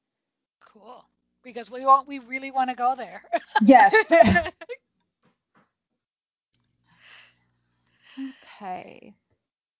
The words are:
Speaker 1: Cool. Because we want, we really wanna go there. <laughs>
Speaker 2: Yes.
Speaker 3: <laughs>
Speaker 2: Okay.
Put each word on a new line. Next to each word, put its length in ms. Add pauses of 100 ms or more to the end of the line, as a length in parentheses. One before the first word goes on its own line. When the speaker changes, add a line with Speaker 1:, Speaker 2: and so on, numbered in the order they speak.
(600)
Speaker 1:
Cool. 440 (380)
Because 280
we 140
want, 240
we 100
really 320
wanna 240
go 220
there. 260 (100)
<laughs> 0 (280)
Speaker 2:
Yes. 340 (160)
Speaker 3:
<laughs> 420 (3750)
Speaker 2:
Okay. 960 (640)